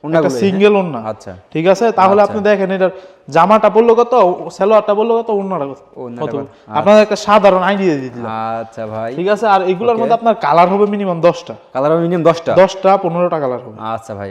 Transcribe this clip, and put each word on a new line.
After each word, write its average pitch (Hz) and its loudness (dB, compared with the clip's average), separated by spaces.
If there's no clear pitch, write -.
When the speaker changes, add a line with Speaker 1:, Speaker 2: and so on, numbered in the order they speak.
Speaker 1:
ওড়নাগুলো, 160 0
Speaker 2:
একটা 143 2
Speaker 1:
হ্যাঁ? 131 0
Speaker 2:
সিঙ্গেল 202 2
ওড়না। 151 -6
Speaker 1:
আচ্ছা। 104 -16
Speaker 2:
ঠিক 160 -4
আছে? 202 0
তাহলে 196 4
Speaker 1:
আচ্ছা। 202 0
Speaker 2:
আপনি 220 -6
দেখেন 196 0
এটার 185 0
জামাটা 208 4
পড়লো 233 4
কত, 240 0
সালোয়ারটা 208 2
পড়লো 226 -2
কত, 226 -6
ওড়নাটা 185 -6
কত, 131 -16
Speaker 1:
ওড়নাটা 120 -12
Speaker 2:
কত? - -6
Speaker 1:
কত? - -6
আচ্ছা। 139 -8
Speaker 2:
আপনাদের 208 6
একটা 208 -4
সাধারণ 196 4
আইডিয়া 190 0
দিয়ে 127 -12
দিলাম। 117 -10
Speaker 1:
আচ্ছা 113 -12
ভাই। 110 -8
Speaker 2:
ঠিক 180 -4
আছে? 214 -4
আর 190 2
এগুলোর 226 -2
Speaker 1:
ওকে। 226 -4
Speaker 2:
মধ্যে 226 0
আপনার 226 0
কালার 165 4
হবে 202 2
মিনিমাম 190 -4
দশটা। - -4
Speaker 1:
কালার 139 0
হবে 170 0
মিনিমাম 170 -2
দশটা? 135 -2
Speaker 2:
দশটা, 190 0
পনেরোটা 170 -2
কালার 127 -4
হবে। 110 -18
Speaker 1:
আচ্ছা 110 -12
ভাই, 98 -10